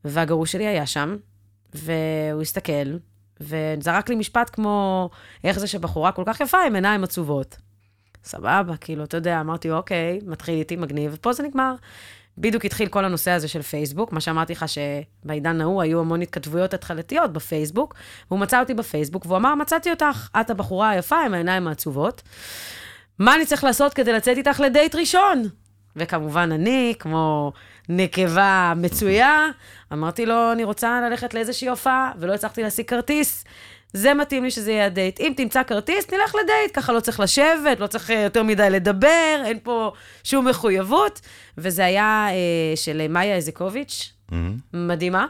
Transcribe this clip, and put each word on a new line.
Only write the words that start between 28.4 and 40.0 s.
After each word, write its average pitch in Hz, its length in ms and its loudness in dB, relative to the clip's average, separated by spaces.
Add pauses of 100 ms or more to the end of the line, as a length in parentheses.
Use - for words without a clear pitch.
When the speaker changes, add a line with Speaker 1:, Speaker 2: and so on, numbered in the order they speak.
Speaker 1:
מצויה, 220 680 4 (480)
אמרתי 165 320 -2
לו, 233 260 2
"אני 233 120 0
רוצה 233 380 -2
ללכת 240 320 -4
לאיזושהי 233 340 -4
הופעה, 262 520 0
ולא 175 140 -2
הצלחתי 214 300 -4
להשיג 214 220 -4
כרטיס. 269 580 -2 (500)
זה 214 200 4
מתאים 269 300 0
לי 254 80 -2
שזה 220 200 -4
יהיה 208 140 2
הדייט. 190 340 -2
אם 311 180 0
תמצא 262 260 0
כרטיס, 311 480 -2
נלך 392 320 0
לדייט, 427 300 2
ככה 254 200 0
לא 233 60 4
צריך 226 200 -4
לשבת, 202 600 4
לא 202 80 -2
צריך, - 240 -6
אה, 220 100 2
יותר 220 220 2
מדי 208 260 4
לדבר, 277 760 4
אין 220 180 -4
פה 226 280 -2 (320)